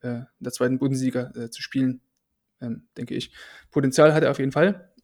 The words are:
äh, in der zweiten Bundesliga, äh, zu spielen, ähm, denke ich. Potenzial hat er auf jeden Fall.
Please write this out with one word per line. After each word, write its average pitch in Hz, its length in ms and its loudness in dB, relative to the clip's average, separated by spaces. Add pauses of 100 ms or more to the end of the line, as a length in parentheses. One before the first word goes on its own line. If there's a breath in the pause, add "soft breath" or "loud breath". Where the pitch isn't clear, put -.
äh, 123 80 -6
in 120 160 -8 (160)
der 123 100 -8
zweiten 127 280 0
Bundesliga, 131 560 -2
äh, 117 140 -10
zu - 120 -14
spielen, 131 400 -2 (580)
ähm, - 380 -10
denke - 180 -8
ich. - 180 -8 (380 loud breath)
Potenzial 151 420 6
hat 156 100 2
er 135 80 4
auf - 80 -4
jeden 135 120 0
Fall. 185 400 0 (120)